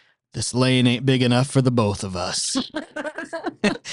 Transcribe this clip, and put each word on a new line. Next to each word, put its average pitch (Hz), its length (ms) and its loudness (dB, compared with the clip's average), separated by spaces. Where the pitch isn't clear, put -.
"This - 220 -6
lane 127 320 4
ain't 123 200 2
big 131 160 4
enough 123 260 4
for 135 140 2
the 127 80 4
both 110 340 0
of 95 120 -8
us." 90 400 -4
<laughs> 302 420 -10